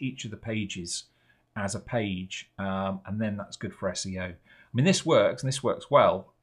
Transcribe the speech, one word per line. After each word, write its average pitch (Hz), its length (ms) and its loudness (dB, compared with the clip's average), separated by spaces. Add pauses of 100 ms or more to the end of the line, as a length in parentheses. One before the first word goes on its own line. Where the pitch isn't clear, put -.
each 131 240 -6
of 107 80 -10
the 101 40 -10
pages 98 680 -6 (500)
as 101 220 -4
a 95 40 -10
page, 95 800 -4
um, 98 480 -4
and 104 140 -4
then 104 160 -2
that's - 200 -12
good 98 160 -8
for 98 160 -6
S - 180 -6
E 92 120 -6
O. 92 60 -4
I 87 120 -10 (360)
mean, 131 140 4
this 190 200 4
works, 104 360 4
and 135 60 -2
this - 140 -4
works - 280 -2
well, 95 420 6 (100)